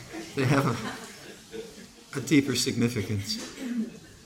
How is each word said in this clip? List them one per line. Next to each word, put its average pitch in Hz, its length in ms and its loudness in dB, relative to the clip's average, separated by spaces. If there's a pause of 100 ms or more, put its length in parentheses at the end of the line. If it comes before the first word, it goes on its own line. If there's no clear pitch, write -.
(340)
they 135 120 2
have 139 200 6
a, - 1500 -8
a - 20 -4
deeper 135 360 6
significance. 110 1000 0 (720)